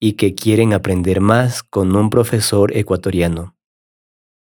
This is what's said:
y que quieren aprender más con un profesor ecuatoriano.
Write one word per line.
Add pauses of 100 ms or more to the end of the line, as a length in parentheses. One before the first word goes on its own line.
y
que
quieren
aprender
más
con
un
profesor
ecuatoriano. (880)